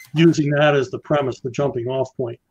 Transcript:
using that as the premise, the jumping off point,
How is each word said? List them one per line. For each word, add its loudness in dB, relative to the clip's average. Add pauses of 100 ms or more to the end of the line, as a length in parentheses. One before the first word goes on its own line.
(140)
using 4
that 2
as 0
the -10
premise, -2
the -8
jumping -4
off -4
point, -8 (120)